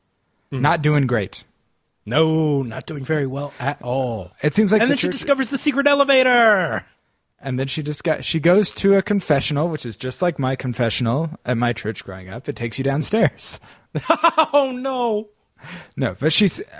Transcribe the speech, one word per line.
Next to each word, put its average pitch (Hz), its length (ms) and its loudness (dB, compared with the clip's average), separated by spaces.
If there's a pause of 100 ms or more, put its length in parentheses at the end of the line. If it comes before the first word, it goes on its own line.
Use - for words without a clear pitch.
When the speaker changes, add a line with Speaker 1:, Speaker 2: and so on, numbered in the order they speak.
(520)
Speaker 1:
Mm. 131 80 -6
Speaker 2:
not 160 220 2
doing 147 260 2
great. 110 340 -4 (640)
Speaker 1:
No, 151 580 2
not 120 240 -8
doing 143 180 -8
very 147 220 -2
well 139 320 -6
at 135 240 -4
all. 123 480 -4 (120)
Speaker 2:
It 143 120 0
seems 208 160 4
like 214 100 4
Speaker 1:
And 240 100 2
Speaker 2:
the - 20 2
Speaker 1:
then 269 60 0
she - 100 -2
Speaker 2:
church - 80 -2
Speaker 1:
discovers 269 320 0
the 277 100 -2
secret 277 300 2
elevator. 247 960 2 (560)
Speaker 2:
And 131 180 -4
then 135 80 -2
she 147 160 -6
disco-, 151 400 -2
she - 160 -2
goes 180 380 4
to 196 200 4
a 190 60 4
confessional, 156 640 0
which 160 160 -6
is 113 120 -8
just 131 260 -4
like 175 160 0
my 135 180 -2
confessional 123 760 -2 (140)
at 120 140 0
my 120 140 2
church - 320 -6
growing 92 260 -12
up. 120 180 -8
It 131 80 -6
takes 120 220 -6
you 131 60 -4
downstairs. 151 760 0 (360)
<laughs> 143 140 -6 (440)
Speaker 1:
Oh, 277 220 2
no. 247 540 -2 (680)
Speaker 2:
No, 117 240 -2
but 156 120 2
she's, - 280 2 (180)